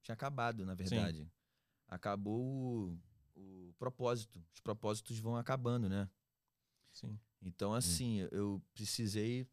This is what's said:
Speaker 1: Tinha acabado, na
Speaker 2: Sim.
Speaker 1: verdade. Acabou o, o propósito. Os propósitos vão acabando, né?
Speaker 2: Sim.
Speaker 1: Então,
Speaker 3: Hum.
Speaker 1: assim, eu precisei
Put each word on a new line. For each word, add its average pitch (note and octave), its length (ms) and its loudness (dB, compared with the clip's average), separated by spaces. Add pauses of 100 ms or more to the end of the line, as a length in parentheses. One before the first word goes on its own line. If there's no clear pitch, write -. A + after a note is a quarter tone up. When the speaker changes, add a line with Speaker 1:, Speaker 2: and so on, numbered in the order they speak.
Speaker 1:
Tinha A2+ 120 -6
acabado, A#2 500 0
na F#2 120 -2
Speaker 2:
Sim. F#2 80 -4
Speaker 1:
verdade. F2 440 2 (580)
Acabou G2+ 540 0
o, B2 580 0 (380)
o F#2 420 -16
propósito. A#2+ 640 0 (120)
Os - 60 -20
propósitos G#2+ 580 -2
vão A2+ 180 0
acabando, A#2+ 520 2
né? G2 200 2 (840)
Speaker 2:
Sim. G#2+ 260 -8 (220)
Speaker 1:
Então, F#2 300 -2
Speaker 3:
Hum. G#2+ 40 0
Speaker 1:
assim, G2+ 580 2
eu G2+ 280 2 (140)
precisei A2 800 0